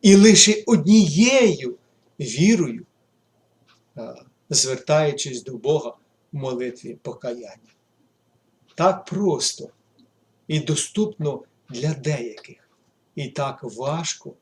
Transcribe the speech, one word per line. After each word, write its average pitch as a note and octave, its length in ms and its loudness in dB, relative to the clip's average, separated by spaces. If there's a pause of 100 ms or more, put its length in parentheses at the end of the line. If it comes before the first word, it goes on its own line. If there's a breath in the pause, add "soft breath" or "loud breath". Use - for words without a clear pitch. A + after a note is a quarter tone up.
і G3 140 10
лише G#3+ 500 6
однією G3 1080 4 (440)
вірою, C#3+ 680 0 (1080)
а, A2+ 180 -14 (360)
звертаючись C#3+ 920 -2
до C3 140 -14
Бога B2+ 340 -4 (420)
в D3 40 -12
молитві B2 680 -10
покаяння. A#2 720 -14 (1000)
Так F#3 300 -2
просто - 640 -6 (800)
і D#3 120 -4
доступно D3+ 840 -6 (280)
для C#3 240 -6
деяких, C3 760 -10 (460)
і C#3 140 -10
так C#3 340 -8
важко C#3 800 -10